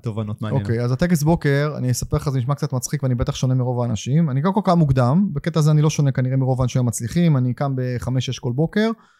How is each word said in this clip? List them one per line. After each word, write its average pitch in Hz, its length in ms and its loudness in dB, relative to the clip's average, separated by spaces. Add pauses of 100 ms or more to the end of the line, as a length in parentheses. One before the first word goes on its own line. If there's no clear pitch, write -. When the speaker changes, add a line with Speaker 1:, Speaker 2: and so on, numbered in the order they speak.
Speaker 1:
תובנות 107 400 -6
מעניינות. 107 260 -2
Speaker 2:
אוקיי, 120 160 -2
אז 123 80 -2
הטקס 170 300 0
בוקר, 147 540 2
אני 127 140 -2
אספר 123 260 -2
לך, 147 140 -4
זה 135 80 0
נשמע 131 160 -2
קצת 143 180 -6
מצחיק, 135 300 -4
ואני 131 120 0
בטח 127 200 -2
שונה 131 200 0
מרוב 123 280 0
האנשים. 127 480 0
אני 139 120 -2
קודם 190 120 0
כל 214 100 0
קם 175 140 4
מוקדם, 139 540 4
בקטע 160 280 -2
הזה 151 100 4
אני 151 120 4
לא 156 80 4
שונה 143 220 0
כנראה 131 240 0
מרוב 131 240 0
האנשים 127 200 0
המצליחים, 127 560 2
אני 123 180 0
קם 139 220 -4
בחמש-שש 127 600 -4
כל 123 140 -4
בוקר. 165 380 0 (300)